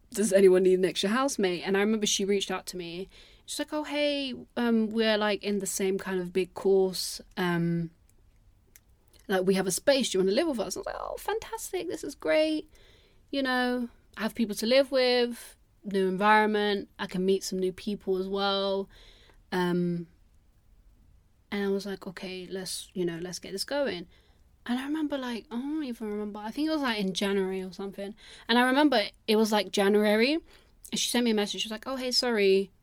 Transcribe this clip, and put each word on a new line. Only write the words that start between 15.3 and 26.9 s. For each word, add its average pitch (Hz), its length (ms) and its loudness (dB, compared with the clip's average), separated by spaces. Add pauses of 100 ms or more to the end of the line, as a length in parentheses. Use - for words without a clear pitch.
new 190 240 0
environment. 208 800 2 (100)
I 196 80 -6
can 185 180 -4
meet 190 200 2
some 190 140 -6
new 185 140 -2
people 196 460 -4
as 190 100 -6
well." 196 600 -2 (640)
Um, 175 540 0 (1400)
and 202 140 -4
I 196 40 0
was 196 180 -2
like, 196 200 -8
"Okay, 185 440 -12
let's, 185 440 -10
you 180 100 -2
know, 170 160 -4
let's 175 180 -10
get - 140 -14
this 196 120 -6
going." 254 420 -4 (600)
And 240 120 -2
I 262 60 -8
remember, 294 340 -4
like, 247 320 -8
I 226 60 -8
don't 285 280 -4
even 233 260 -8
remember. 208 300 -8
I 214 100 -8
think 294 180 -4
it 311 40 0
was, 302 100 0
like, 233 160 -2